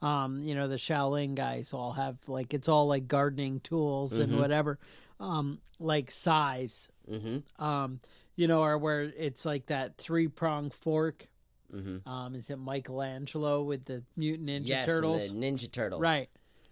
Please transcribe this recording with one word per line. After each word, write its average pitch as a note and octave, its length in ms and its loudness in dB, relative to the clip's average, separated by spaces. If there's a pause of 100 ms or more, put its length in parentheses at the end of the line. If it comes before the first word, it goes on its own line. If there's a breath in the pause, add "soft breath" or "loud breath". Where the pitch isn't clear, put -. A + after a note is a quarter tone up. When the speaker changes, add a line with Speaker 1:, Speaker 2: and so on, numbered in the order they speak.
Speaker 1:
Um, C#3 380 0
you D3 160 -4
know, C#3 140 0
the C#3 80 -2
Shaolin C#3+ 580 0
guys B2+ 380 -4
all B2 200 -6
have, C3+ 240 -4 (120)
like, C3 240 -4
it's C#3+ 160 0
all, D3+ 180 6
like, C3+ 200 2
gardening C#3 520 2
tools C#3 540 0
and A#2 180 2
Speaker 2:
Mm-hmm. C#3+ 100 4
Speaker 1:
whatever, D3 380 2 (400 loud breath)
um, D#3 400 -2 (200)
like, D3+ 320 0
sais, C#3 800 2 (200)
Speaker 2:
Mm-hmm. A2+ 540 -6
Speaker 1:
um, C#3 360 0 (360 soft breath)
you E3+ 120 4
know, D#3+ 140 6
or D3+ 160 4
where D3+ 240 2
it's, D3 440 -4
like, D3 200 -2
that C3+ 320 -2
three-prong D#3 720 0
fork. D#3 580 0 (460)
Speaker 2:
Mm-hmm. F#2+ 340 -8
Speaker 1:
Um, B2+ 280 -8
is A#2+ 160 -10
it C#3 60 -6
Michelangelo C3+ 1080 -2
with C#3 220 -4
the B2 180 -8 (120)
Mutant D#3 320 -2
Ninja C#3+ 200 -2
Speaker 2:
Yes, C3 180 2
and E3 100 2
Speaker 1:
Turtles? D#3+ 360 2
Speaker 2:
the G2+ 60 -6
Ninja B2+ 340 -2
Turtles. G2+ 300 -2
Speaker 1:
Right. D#3 280 2 (420 soft breath)